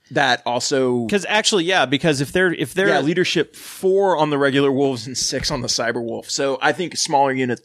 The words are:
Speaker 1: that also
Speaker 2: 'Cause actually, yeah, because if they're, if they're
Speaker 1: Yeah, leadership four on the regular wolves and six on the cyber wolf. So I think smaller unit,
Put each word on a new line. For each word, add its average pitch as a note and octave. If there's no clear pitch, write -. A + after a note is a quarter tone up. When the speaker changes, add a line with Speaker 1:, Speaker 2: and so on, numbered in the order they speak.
Speaker 1:
that C3
also B2
Speaker 2:
'Cause G3
actually, G#3+
yeah, F3
because C#3
if C#3+
they're, F#3
if -
they're F#3+
Speaker 1:
Yeah, D3
leadership E3
four F#3+
on D3+
the D3
regular C#3
wolves C#3
and B2+
six -
on C#3
the A#2+
cyber A#2+
wolf. A2+
So C#3
I D3
think E3
smaller C#3
unit, B2+